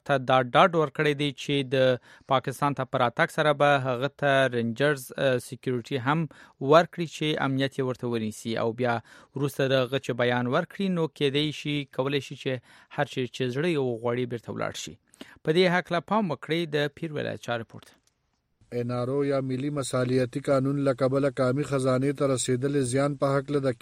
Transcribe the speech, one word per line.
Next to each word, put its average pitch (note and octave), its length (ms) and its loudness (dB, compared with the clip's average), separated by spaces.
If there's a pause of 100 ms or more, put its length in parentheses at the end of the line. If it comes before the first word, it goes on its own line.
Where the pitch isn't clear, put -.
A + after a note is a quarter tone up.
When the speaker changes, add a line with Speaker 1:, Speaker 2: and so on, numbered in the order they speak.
Speaker 1:
ته C#3 120 2
دا C3 240 4
ډاډ C#3+ 320 6
ورکړی D3+ 460 2
دی D3 100 0 (120)
چې C#3+ 120 -2 (180)
د C#3 40 2 (560)
پاکستان C#3 420 0
ته C3 100 -4
په C3 180 -4
راتګ D#3 340 2
سره D3+ 160 4
به C#3+ 180 4 (160)
هغه C3 240 -2 (120)
ته C3+ 320 4
رینجرز، B2+ 500 0 (120)
آ، - 80 0 (220)
سیکیورټي B2+ 600 -4
هم D#3 140 2 (400)
ورکړي D#3+ 460 6 (100)
چې D3+ 300 -2
امنیت C3+ 260 0
یې C3+ 160 -4
ورته B2 200 -6
ونیسي A2+ 440 -4 (100)
او A#2 100 0
بیا A#2+ 220 0 (420)
وروسته C3+ 320 -2
د B2+ 40 0
هغه C3 260 0
چې - 140 -6 (100)
بیان B2 240 0
ورکړي، E3 400 -2 (100)
نو E3 80 0 (140)
کېدای D3 300 0 (120)
شي، D3 160 -4 (200)
کولی C#3 240 -2
شي C3+ 220 -12
چې C3+ 100 -2 (440)
هر D3 80 0
چیرې C3 320 -4
چې - 60 -4 (120)
زړه D3+ 200 -2
یې C#3+ 80 0
وغواړي، A#2+ 440 -2
بیرته A#2+ 260 -10
ولاړ A2 220 -6 (100)
شي. - 100 -14 (500)
په D#3 80 0
دې F3+ 120 4 (100)
هکله F3 260 -2
پام G#3+ 320 -2
وکړئ، D#3 280 -4 (140)
د - 20 0 (180)
پیر D#3+ 180 -10
ولایت A#2 280 -4
چا A#2+ 180 -4
رپورټ. A2+ 280 -14 (920)
Speaker 2:
ان A#2+ 120 -4
آر B2 180 -2
او C#3+ 160 0
یا C#3 160 0
ملي C3 300 -4
مصالحتي B2+ 720 0
قانون C3+ 440 2
له C#3 160 2
کبله C#3 300 2
کامي C3 320 0
خزانې C3 560 2
ته D3 80 0
رسېدلې C3+ 560 0 (100)
زیان C#3 240 2
په C#3 180 0
هکله C#3+ 320 0
د B2+ 160 0